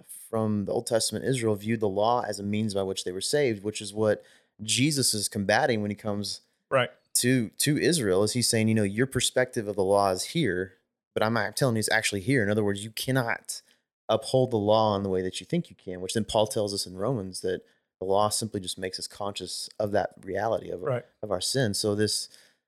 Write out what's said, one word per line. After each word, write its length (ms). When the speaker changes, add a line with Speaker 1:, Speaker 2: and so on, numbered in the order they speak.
Speaker 1:
from 360
the 80
Old 140
Testament 380
Israel 300
viewed 240
the 100
law 380
as 120
a 40
means 300
by 100
which 200
they 80
were 100
saved, 420
which 180
is 120
what 300
Jesus 520
is 160
combating 520
when 100
he 40
comes 460
Speaker 2:
Right. 180
Speaker 1:
to, 320
to 180
Israel, 460
is 100
he's 160
saying, 180
you 60
know, 100
"Your 220
perspective 640
of 80
the 80
law 260
is 140
here, 500
but 80
I'm, 160
I'm 160
telling 220
you 40
it's 120
actually 300
here." 220
In 60
other 140
words, 200
you 60
cannot 720
uphold 400
the 80
law 400
in 60
the 60
way 120
that 180
you 60
think 240
you 60
can, 260
which 140
then 100
Paul 220
tells 260
us 140
in 100
Romans 440
that 200
the 80
law 220
simply 300
just 200
makes 180
us 100
conscious 640
of 120
that 220
reality 480
of, 100
Speaker 2:
Right. 240
Speaker 1:
of 100
our 100
sin. 340
So 180
this, 340